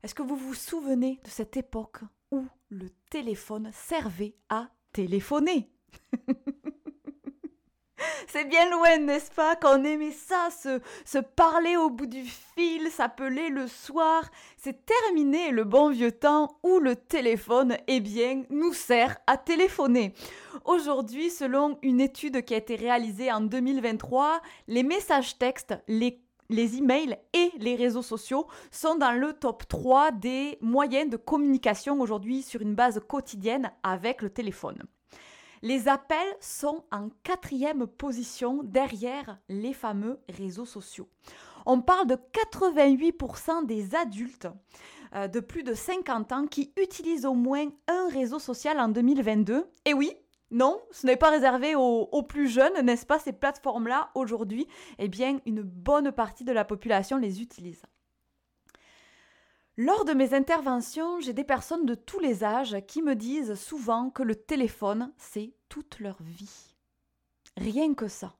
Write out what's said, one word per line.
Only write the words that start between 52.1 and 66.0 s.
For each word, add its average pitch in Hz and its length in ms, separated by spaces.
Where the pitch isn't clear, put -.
aux 277 120
plus 285 240
jeunes, 269 360
n'est-ce 240 220
pas ? 302 140
Ces 285 120
plateformes-là, 262 840
aujourd'hui, 233 500
eh 196 120
bien, 254 360
une 214 160
bonne 233 500
partie 233 320
de 247 100
la 208 120
population 214 520
les 202 220
utilise. 175 440
Lors 359 260
de 311 80
mes 262 220
interventions, 302 880
j'ai 254 100
des 277 140
personnes 311 400
de 233 100
tous - 240
les 233 240
âges 220 320
qui 311 140
me 285 140
disent 226 400
souvent 240 540
que 269 120
le 220 140
téléphone, 226 840
c'est 214 360
toute - 300
leur 196 220